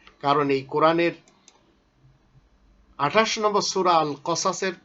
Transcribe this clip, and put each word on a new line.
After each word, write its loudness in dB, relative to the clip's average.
কারণ 0
এই 0
কোরআনের 0
আঠাশ 0
নম্বর 0
সূরা 0
আল 2
কসাসের -4